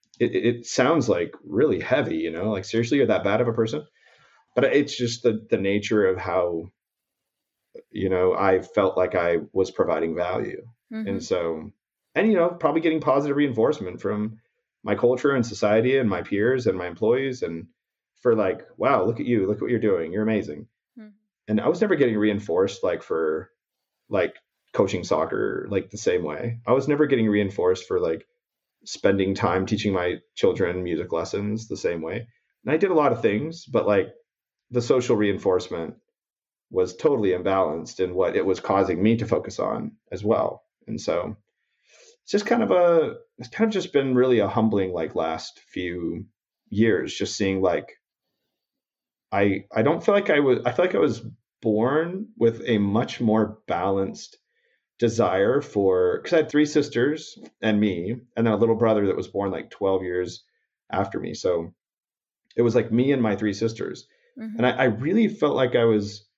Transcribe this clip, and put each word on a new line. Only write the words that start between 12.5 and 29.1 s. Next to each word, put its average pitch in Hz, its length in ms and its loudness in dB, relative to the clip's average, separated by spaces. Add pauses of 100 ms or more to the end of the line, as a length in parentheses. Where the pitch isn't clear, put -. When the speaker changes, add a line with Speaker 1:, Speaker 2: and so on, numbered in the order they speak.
Speaker 1:
probably 165 300 0
getting 160 200 0
positive 143 360 0
reinforcement 110 640 0
from 107 380 -4 (460)
my 104 100 0
culture 127 380 2
and 127 120 2
society 113 540 2
and 120 100 0
my 90 140 -2
peers 113 460 0
and 92 100 -2
my 90 80 -6
employees 117 560 0
and 85 240 -8 (560)
for, 117 140 4
like, 95 280 0 (120)
"Wow, 123 280 2
look 117 140 -2
at - 80 -6
you, 107 220 0
look 104 120 -2
what 120 100 -4
you're 117 100 0
doing. 87 320 0
You're 104 100 -2
amazing." 92 460 -4 (280)
Speaker 2:
Mm-hmm. 214 120 -20 (400)
Speaker 1:
And 107 120 2
I - 80 0
was 170 120 0
never 202 160 2
getting 123 200 2
reinforced, 101 680 0
like, 87 180 -2
for, 80 480 -4 (580)
like, 92 280 -2 (360)
coaching 95 300 0
soccer, 78 680 -2
like, 98 200 -4
the 104 80 -14
same 90 240 0
way. 80 440 -6
I 117 60 2
was 131 140 2
never 147 200 2
getting 120 220 2
reinforced 95 600 0
for, 92 100 0
like, 82 300 -2 (560)
spending 98 500 0